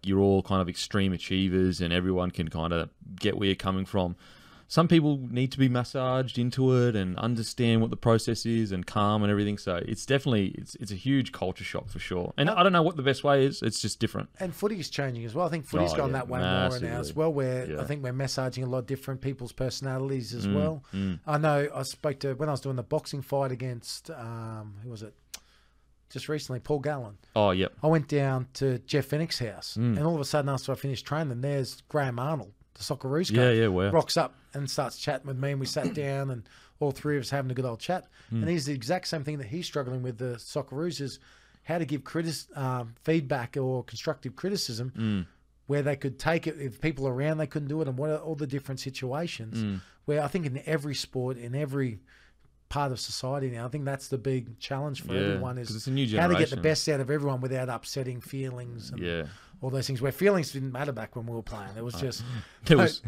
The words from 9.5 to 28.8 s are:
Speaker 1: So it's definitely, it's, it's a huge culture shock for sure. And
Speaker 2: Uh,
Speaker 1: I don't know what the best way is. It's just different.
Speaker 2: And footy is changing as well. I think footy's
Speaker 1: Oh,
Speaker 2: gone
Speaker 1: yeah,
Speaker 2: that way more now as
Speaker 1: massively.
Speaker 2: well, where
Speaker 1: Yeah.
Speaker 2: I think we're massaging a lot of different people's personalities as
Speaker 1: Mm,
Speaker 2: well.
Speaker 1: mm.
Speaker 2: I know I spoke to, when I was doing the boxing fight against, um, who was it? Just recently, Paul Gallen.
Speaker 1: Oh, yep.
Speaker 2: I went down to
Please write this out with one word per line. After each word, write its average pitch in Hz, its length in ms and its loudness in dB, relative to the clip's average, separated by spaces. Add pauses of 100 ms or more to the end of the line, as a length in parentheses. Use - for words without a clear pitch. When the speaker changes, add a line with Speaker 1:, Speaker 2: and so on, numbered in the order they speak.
Speaker 1:
So 90 180 -2 (100)
it's 110 200 -6
definitely, 131 400 4 (120)
it's, - 180 -12
it's 104 140 -10
a 101 60 -6
huge 131 360 0
culture 92 320 -4
shock - 240 -6
for - 100 -8
sure. 90 380 -4
And 143 120 4
Speaker 2:
Uh, 214 80 2
Speaker 1:
I 175 60 6
don't 190 100 8
know 170 100 6
what 165 140 2
the 139 60 -2
best 131 220 2
way 139 200 6
is. - 180 0
It's 113 180 0
just - 200 -2
different. - 300 -2 (100)
Speaker 2:
And 185 140 -4
footy 208 260 -2
is 139 100 -8
changing 123 360 -4
as 110 80 -8
well. 175 120 2
I 156 40 0
think 160 160 -4
footy's - 260 2
Speaker 1:
Oh, 151 60 0
Speaker 2:
gone 139 100 2
Speaker 1:
yeah, - 100 0
Speaker 2:
that - 100 -4
way - 120 -2
more 92 80 2
now 92 180 4
as - 160 0
Speaker 1:
massively. - 380 -2
Speaker 2:
well, 160 120 4
where 127 380 0
Speaker 1:
Yeah. 147 120 -4
Speaker 2:
I - 20 -2
think 143 180 -4
we're 123 100 -4
massaging 131 520 -2
a - 20 -4
lot 127 120 0
of 113 80 -4
different 131 340 -6
people's 127 320 -6
personalities 131 840 -4
as 98 120 -2
Speaker 1:
Mm, 101 80 2
Speaker 2:
well. 147 300 2 (100)
Speaker 1:
mm. 190 320 -2
Speaker 2:
I 147 120 2
know 147 360 4
I 135 80 -4
spoke 139 380 -4
to, 139 140 -2
when 151 140 -2
I 147 40 0
was 135 80 -2
doing 135 160 -4
the - 60 -4
boxing 147 400 -4
fight 139 300 0
against, 123 580 -8
um, 113 720 -10
who 123 80 -12
was 107 120 -10
it? 107 120 -14 (960)
Just - 180 -8
recently, 135 320 -4
Paul 151 200 0
Gallen. 127 380 -6 (160)
Speaker 1:
Oh, 104 160 6
yep. 92 220 4 (100)
Speaker 2:
I 151 60 6
went 160 200 6
down 135 460 2
to 131 260 2